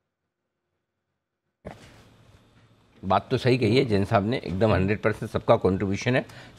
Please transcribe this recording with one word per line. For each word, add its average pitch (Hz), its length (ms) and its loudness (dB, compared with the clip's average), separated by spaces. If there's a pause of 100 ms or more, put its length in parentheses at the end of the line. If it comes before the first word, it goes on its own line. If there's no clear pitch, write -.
(3000)
बात 95 260 0
तो 127 60 2
सही 127 200 2
कही 117 200 2
है 139 80 4
जैन 98 200 0
साहब 104 240 0
ने, 123 80 -2
एकदम 98 360 0
हंड्रेड 95 280 0
परसेंट 110 300 -4
सबका - 240 2
कॉन्ट्रीब्यूशन 98 600 0
है। 147 100 -2 (340)